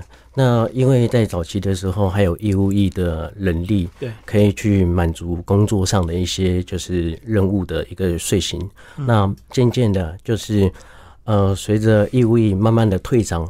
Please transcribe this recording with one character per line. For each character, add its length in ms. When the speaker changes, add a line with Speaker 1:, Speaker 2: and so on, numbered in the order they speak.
Speaker 1:
那 380
因 140
为 200
在 180
早 180
期 160
的 140
时 140
候 220
还 140
有 140
义 160
务 180
役 180
的 460
人 300
力， 320
Speaker 2:
对。 140
Speaker 1:
可 120
以 160
去 320
满 280
足 320
工 200
作 200
上 200
的 80
一 100
些 400
就 140
是 460
任 240
务 180
的 220
一 80
个 240
遂 200
行。 200
Speaker 2:
嗯。 100
Speaker 1:
那 280
渐 220
渐 220
的 280
就 140
是， 340
呃， 320
随 240
着 320
义 140
务 120
役 160
慢 200
慢 160
的 100
退 240
场， 260